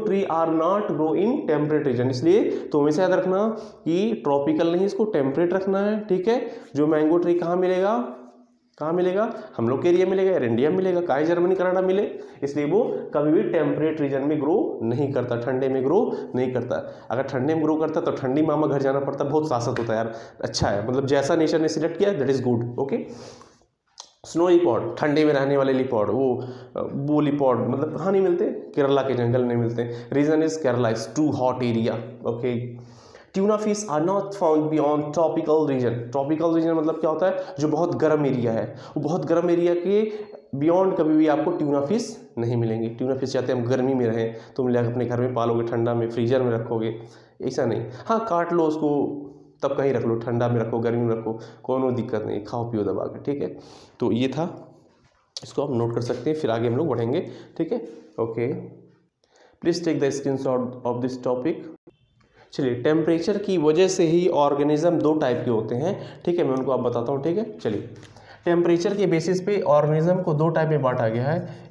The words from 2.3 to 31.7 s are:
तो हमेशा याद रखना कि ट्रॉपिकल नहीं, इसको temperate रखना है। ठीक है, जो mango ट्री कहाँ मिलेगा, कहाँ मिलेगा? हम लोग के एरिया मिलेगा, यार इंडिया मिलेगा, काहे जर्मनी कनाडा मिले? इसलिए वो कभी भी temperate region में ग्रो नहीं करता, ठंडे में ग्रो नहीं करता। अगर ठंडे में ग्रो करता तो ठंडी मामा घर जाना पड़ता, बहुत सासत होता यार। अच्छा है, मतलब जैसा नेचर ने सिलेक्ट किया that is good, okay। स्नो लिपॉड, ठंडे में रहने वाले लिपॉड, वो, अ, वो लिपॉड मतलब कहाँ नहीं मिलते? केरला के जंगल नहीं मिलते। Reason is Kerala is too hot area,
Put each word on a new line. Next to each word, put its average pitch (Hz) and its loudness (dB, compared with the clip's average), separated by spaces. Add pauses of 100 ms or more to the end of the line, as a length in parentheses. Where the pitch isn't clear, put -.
तो - -2
हमेशा 151 2
याद 185 2
रखना 185 0 (380)
कि 196 0
ट्रॉपिकल 151 2
नहीं, 180 2
इसको 208 0
temperate 165 0
रखना 190 0
है। 208 0
ठीक 185 0
है, 240 2 (360)
जो 147 2
mango 156 4
ट्री 175 2
कहाँ 175 0
मिलेगा, 185 2 (800)
कहाँ 151 -4
मिलेगा? 185 2 (340)
हम 113 0
लोग 135 0
के 175 2
एरिया 180 6
मिलेगा, 190 2
यार 151 2
इंडिया 117 2
मिलेगा, 185 2
काहे 156 2
जर्मनी 175 2
कनाडा 185 2
मिले? 190 2 (400)
इसलिए 143 -2
वो 180 4 (300)
कभी 151 2
भी 190 6
temperate 151 0
region 139 0
में 147 0
ग्रो 175 0
नहीं 123 0
करता, 120 -2
ठंडे 131 -2
में 131 0
ग्रो 160 4 (360)
नहीं 127 0
करता। 117 -2 (360)
अगर 127 -2
ठंडे 139 -2
में 156 0
ग्रो 156 2
करता 156 -2
तो 147 -2
ठंडी 135 0
मामा 151 2
घर 135 0
जाना 135 2
पड़ता, 139 -4
बहुत 151 0
सासत 123 0
होता 113 -2
यार। 113 -2 (280)
अच्छा - -2
है, 104 -2
मतलब 131 0
जैसा 139 2
नेचर 160 2
ने 160 2
सिलेक्ट 160 -2
किया 202 2
that 135 0
is 131 2
good, 120 0
okay। 233 -2 (1200)
स्नो 170 0
लिपॉड, 170 4
ठंडे 151 2
में 151 4
रहने 139 2
वाले 135 2
लिपॉड, 123 0
वो, 127 2 (420)
अ, - -4
वो 143 0
लिपॉड 139 2
मतलब 143 -2
कहाँ 185 -2
नहीं 196 4
मिलते? 180 2 (300)
केरला 139 4
के 131 0
जंगल 120 2
नहीं 120 0
मिलते। 117 -2 (220)
Reason 156 2
is 156 0
Kerala 123 2
is - -6
too 151 2
hot 127 0
area, 113 0 (260)